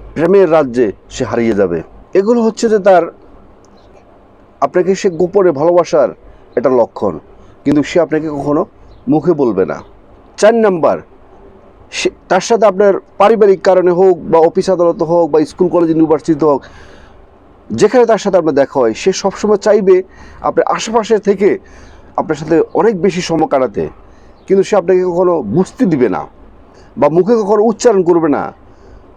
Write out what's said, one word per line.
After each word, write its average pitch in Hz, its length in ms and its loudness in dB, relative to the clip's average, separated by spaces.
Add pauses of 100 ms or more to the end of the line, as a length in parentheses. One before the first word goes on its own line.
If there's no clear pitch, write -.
(120)
প্রেমের 175 380 2
রাজ্যে 131 400 0 (180)
সে - 160 -8
হারিয়ে 113 280 -2
যাবে। 87 280 -2 (320)
এগুলো 226 280 2
হচ্ছে 220 280 -2
যে 214 100 0
তার 180 320 2 (1500)
আপনাকে 180 340 0
সে 196 140 -2
গোপনে 175 420 0
ভালোবাসার 160 580 0 (460)
একটা 117 140 0
লক্ষণ, 110 500 -2 (460)
কিন্তু 147 180 0
সে - 160 -4
আপনাকে 156 300 -2
কখনো 147 360 -4 (420)
মুখে 151 260 0
বলবে 110 320 0
না। 73 180 -8 (540)
চার 220 180 4
নাম্বার, 165 420 0 (920)
সে, - 180 -4 (200)
তার 185 120 0
সাথে 226 240 0
আপনার 196 280 2 (240)
পারিবারিক 202 440 4
কারণে 185 300 2
হোক 180 260 2
বা 160 220 0
অফিস 170 300 0
আদালত 170 340 0
হোক 165 280 0
বা 156 140 2
স্কুল, 180 220 -4
কলেজ, 165 220 0
ইউনিভার্সিটিতে 156 560 0
হোক, 143 180 0 (1080)
যেখানে 208 340 2
তার 208 120 4
সাথে 190 200 0
আপনার 156 180 0
দেখা 139 240 0
হয়, 113 140 0
সে - 200 -4
সবসময় 208 440 -2
চাইবে 190 460 2 (380)
আপনার - 220 -2
আশেপাশে 214 560 -2
থেকে 190 400 0 (580)
আপনার 151 180 -4
সাথে 156 260 0 (120)
অনেক 180 280 0
বেশি 175 200 -2
সময় 165 260 -2
কাটাতে, 110 420 -2 (580)
কিন্তু 190 160 2
সে 214 120 -4
আপনাকে 185 280 0
কখনো 175 380 -2
বুঝতে 156 440 -2
দিবে 127 240 2
না 76 180 -6 (680)
বা 143 120 2
মুখে 180 260 0
কখনো 214 280 0
উচ্চারণ 220 400 2
করবে 160 260 0
না 98 240 -4 (640)